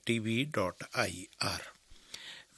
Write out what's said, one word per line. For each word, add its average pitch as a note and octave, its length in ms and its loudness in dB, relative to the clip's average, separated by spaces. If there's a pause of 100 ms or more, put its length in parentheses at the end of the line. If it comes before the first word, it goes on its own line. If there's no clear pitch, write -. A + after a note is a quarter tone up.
ٹی A#2 140 4
وی A2+ 260 4
ڈاٹ G#2+ 480 0
آئی F#2+ 320 0 (160)
آر۔ F#2 180 0 (1000)